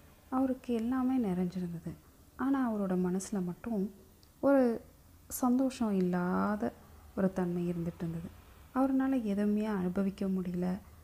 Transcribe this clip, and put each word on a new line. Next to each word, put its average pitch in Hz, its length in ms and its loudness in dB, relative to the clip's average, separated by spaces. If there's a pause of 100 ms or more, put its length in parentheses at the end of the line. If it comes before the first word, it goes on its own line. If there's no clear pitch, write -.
(300)
அவருக்கு 262 440 -2
எல்லாமே 247 560 0
நிறைஞ்சிருந்தது. 175 640 -2 (420)
ஆனா 262 380 0
அவரோட 196 220 0 (100)
மனசுல 185 380 -2
மட்டும் 196 500 -4 (460)
ஒரு 262 420 4 (460)
சந்தோஷம் 247 640 2
இல்லாத 185 840 0 (440)
ஒரு 190 160 2
தன்மை 175 360 -2
இருந்துட்டு 170 340 -4
இருந்தது. 165 260 -6 (460)
அவர்னால 269 480 2
எதுவுமே 208 420 2
அனுபவிக்க 196 600 -2
முடியல, 180 540 -2 (240)